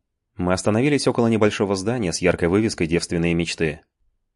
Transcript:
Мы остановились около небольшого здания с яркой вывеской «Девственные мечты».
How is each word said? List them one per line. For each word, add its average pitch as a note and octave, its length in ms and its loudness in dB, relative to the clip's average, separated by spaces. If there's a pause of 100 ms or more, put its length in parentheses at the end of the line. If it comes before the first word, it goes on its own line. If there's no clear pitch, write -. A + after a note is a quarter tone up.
(360)
Мы F2+ 180 -2
остановились B2 540 0
около A#2+ 180 2
небольшого G#2 500 2
здания F#2+ 380 -2
с - 80 -8
яркой E2+ 280 2
вывеской G2+ 360 0
«Девственные E2+ 480 0
мечты». E2 480 -2 (540)